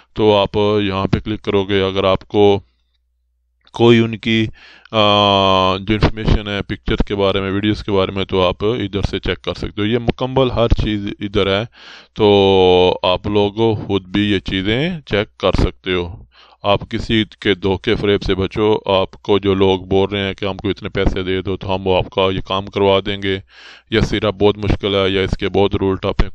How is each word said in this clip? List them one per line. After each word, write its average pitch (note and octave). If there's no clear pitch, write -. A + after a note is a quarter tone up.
तो G#2+
आप G2+
यहाँ F#2+
पे G#2
क्लिक G#2+
करोगे। G2+
अगर F#2+
आपको G2+
कोई A#2
उनकी, A2+
अ, G#2+
जो G2+
इन्फॉर्मेशन G#2+
है G2+
पिक्चर -
के -
बारे G2
में, F#2+
वीडियोज़ G2+
के A2
बारे F#2+
में, G2
तो F#2+
आप F2+
इधर G2+
से F#2+
चेक F2+
कर F2+
सकते G#2
हो। G#2
ये A#2+
मुकम्मल B2+
हर A#2
चीज़ G#2
इधर G2+
है, G2+
तो G2
आप F#2
लोग G#2
खुद G2
भी G2+
ये F#2+
चीज़ें A#2+
चेक G#2
कर F#2
सकते F#2+
हो। F2
आप G2+
किसी A2
के G2
धोखे F#2+
फरेब G2+
से F#2+
बचो। G#2+
आपको G2
जो G2
लोग F#2+
बोल F#2+
रहे G2+
हैं F#2+
कि G#2
हमको F#2+
इतने F#2+
पैसे F#2+
दे F#2
दो F#2+
तो G2
हम F#2+
वो F#2
आपका F#2+
ये F#2+
काम G2
करवा G2
देंगे, G2
या G#2+
सिरा G#2
बहुत G2+
मुश्किल G2+
है, G2
या F#2+
इसके F#2+
बहुत G2
रूल F#2+
टफ F#2+
हैं, G2